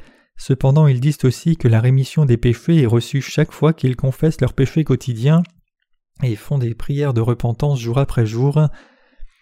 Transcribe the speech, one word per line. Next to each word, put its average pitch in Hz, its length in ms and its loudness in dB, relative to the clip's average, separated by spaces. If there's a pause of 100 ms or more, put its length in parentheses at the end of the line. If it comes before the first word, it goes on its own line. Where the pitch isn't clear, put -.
(380)
Cependant, 139 500 2
ils 127 140 0
disent 143 240 0
aussi 156 320 0
que - 100 0
la 110 140 4
rémission 135 440 2
des 120 120 2
péchés 156 440 2
est 123 60 4
reçue 120 340 0
chaque - 300 -2
fois 156 220 2
qu'ils 127 240 -2
confessent 151 420 -2
leurs 127 140 -2
péchés 143 320 0
quotidiens 131 580 0 (800)
et 120 160 -2
font - 200 -6
des 117 180 -2
prières 143 380 -4
de 113 80 0
repentance 120 580 -2
jour 117 180 -4
après 139 280 0
jour. 139 420 0 (760)